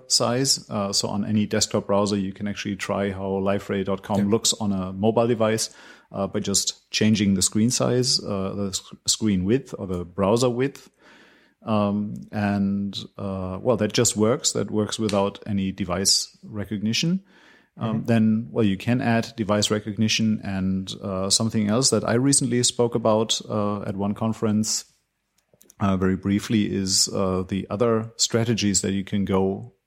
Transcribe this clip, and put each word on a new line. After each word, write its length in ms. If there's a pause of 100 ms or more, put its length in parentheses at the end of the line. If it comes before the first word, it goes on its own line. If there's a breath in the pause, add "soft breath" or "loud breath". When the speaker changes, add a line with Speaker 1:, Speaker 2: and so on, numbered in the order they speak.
Speaker 1:
size. 600
Uh, 220
so 160
on 160
any 220
desktop 420
browser, 300
you 160
can 160
actually 260
try 360
how 300
Liferay 440
dot 180
com 140
Speaker 2:
Yeah. 80
Speaker 1:
looks 340
on 140
a 180
mobile 340
device, 440 (420 loud breath)
uh, 160
by 140
just 500
changing 440
the 60
screen 280
size, 520
uh, 360
the 160
sc-, 200 (140)
screen 380
width 340
or 80
the 160
browser 460
width. 400 (760 soft breath)
Um, 500 (180)
and, 600 (240)
uh, 440
well, 160
that 160
just 240
works. 340
That 180
works 300
without 480
any 240
device 720
recognition. 800 (580 soft breath)
Um, 100 (100)
Speaker 2:
Mm-hmm. 80
Speaker 1:
then, 440
well, 140
you 120
can 240
add 360
device 340
recognition 720
and, 580
uh, 280
something 400
else 220
that 120
I 120
recently 480
spoke 300
about, 460 (100)
uh, 340
at 120
one 180
conference, 720 (960)
uh, 160
very 220
briefly 460 (120)
is, 320
uh, 400
the 220
other 480
strategies 640
that 100
you 140
can 180
go 500 (140)